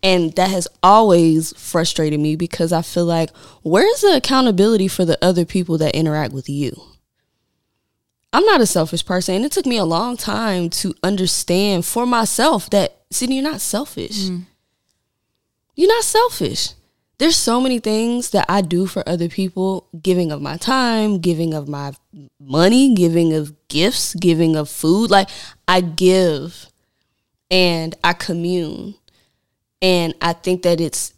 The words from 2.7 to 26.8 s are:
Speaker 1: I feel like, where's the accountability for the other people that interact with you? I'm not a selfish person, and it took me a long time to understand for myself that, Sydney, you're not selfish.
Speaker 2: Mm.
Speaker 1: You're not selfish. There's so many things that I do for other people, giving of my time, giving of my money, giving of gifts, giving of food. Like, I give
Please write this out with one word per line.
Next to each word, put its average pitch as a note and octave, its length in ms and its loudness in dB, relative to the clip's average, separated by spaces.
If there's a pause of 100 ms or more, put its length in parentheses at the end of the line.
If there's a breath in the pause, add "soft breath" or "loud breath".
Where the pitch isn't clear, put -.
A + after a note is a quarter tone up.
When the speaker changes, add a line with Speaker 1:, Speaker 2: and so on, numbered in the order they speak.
Speaker 1:
I E3 100 0
feel F3 240 -2
like, E3 240 0 (340 loud breath)
where's C4 380 2
the G4 140 4
accountability A3+ 720 2
for F#3 180 -2
the E3 160 0
other F3 240 2
people F3 340 -2
that D#3 140 0
interact D3+ 400 -2
with C3+ 160 -10
you? C#3+ 220 -4 (1600)
I'm D4+ 140 2
not F#4+ 160 6
a A3 60 4
selfish D#3+ 380 -2
person, F#3 300 -2
and A3 100 0
it D4 60 -4
took - 140 -2
me A#3+ 120 0
a G3 80 0
long G3 300 -2
time G#3 560 -4
to - 220 -6 (100)
understand F#3 840 0
for A#3+ 200 -4
myself A#3+ 640 0
that, G3 260 0 (140)
Sydney, C4 300 -4
you're C#4+ 120 -2
not A#3 100 -8
selfish. G#3+ 680 -6
Speaker 2:
Mm. F3+ 160 -8 (1300)
Speaker 1:
You're E4 140 2
not A4+ 140 2
selfish. - 680 -2 (480)
There's D#4+ 180 2
so A#3+ 240 0
many B3+ 200 0
things A3+ 500 -2
that - 180 0
I G3 140 0
do F3 240 -2
for - 240 -6
other E3+ 200 -2
people, F#3+ 580 -4 (140)
giving F3+ 300 0
of C#3+ 100 -8
my C#3+ 160 -8
time, A3+ 640 0
giving E3 340 -2
of D3 140 -6
my C#3+ 260 -8 (460)
money, G3 540 4
giving E3+ 400 2
of D3+ 200 -4 (140)
gifts, F3 480 -2
giving E3 400 2
of D3 140 -4
food. G3 400 0
Like, G3 200 4 (380 loud breath)
I F#3 140 2
give E3+ 840 0 (840)